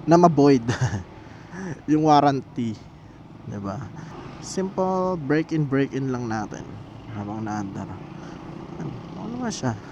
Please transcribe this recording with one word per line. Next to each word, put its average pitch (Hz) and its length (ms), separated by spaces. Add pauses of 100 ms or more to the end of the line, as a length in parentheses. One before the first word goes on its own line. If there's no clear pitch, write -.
na 160 80
ma-void 143 480 (640)
<laughs> - 640
yung 156 160
warranty, 139 640 (800)
diba? 98 320 (560)
Simple 185 880
break-in, 156 400
break-in 135 400
lang 123 180
natin 110 380 (500)
habang 104 300
naandar. 101 420 (1300)
Ano 208 80 (100)
naman 247 140
siya? 127 240 (160)